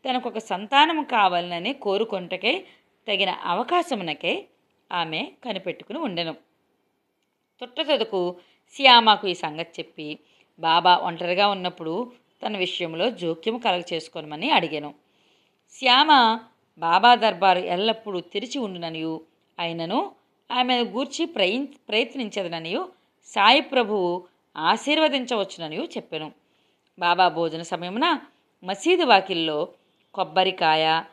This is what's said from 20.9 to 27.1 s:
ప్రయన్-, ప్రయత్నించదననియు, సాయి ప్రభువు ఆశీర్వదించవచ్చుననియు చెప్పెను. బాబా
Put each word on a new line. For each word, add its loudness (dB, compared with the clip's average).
ప్రయన్-, -2
ప్రయత్నించదననియు, -6
సాయి 4
ప్రభువు 0
ఆశీర్వదించవచ్చుననియు 0
చెప్పెను. -10
బాబా 4